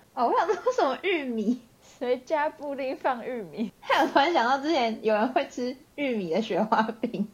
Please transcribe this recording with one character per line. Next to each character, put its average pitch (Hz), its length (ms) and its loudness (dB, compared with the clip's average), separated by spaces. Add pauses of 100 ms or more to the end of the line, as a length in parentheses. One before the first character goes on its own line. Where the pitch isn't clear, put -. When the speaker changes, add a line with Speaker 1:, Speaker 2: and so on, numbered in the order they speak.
(140)
Speaker 1:
哦， 254 140 2
我 427 100 2
想 339 80 2
说 415 260 0
什 480 100 2
么 269 200 2
玉 349 220 0
米。 233 360 -2 (380)
Speaker 2:
谁 254 200 0
加 302 300 -2
布 294 260 -8
丁 262 220 -4
放 254 280 -2
玉 247 180 -6
米？ 185 380 -6
Speaker 1:
害 349 220 2
我 - 60 2
突 277 100 4
然 285 140 4
想 269 160 4
到 269 100 2
之 277 120 -2
前 233 320 0
有 214 120 2
人 214 180 2
会 277 160 0
吃 247 280 -6 (180)
玉 277 200 -2
米 185 180 -2
的 185 100 0
雪 196 200 0
花 214 200 2 (180)
冰。 220 340 -4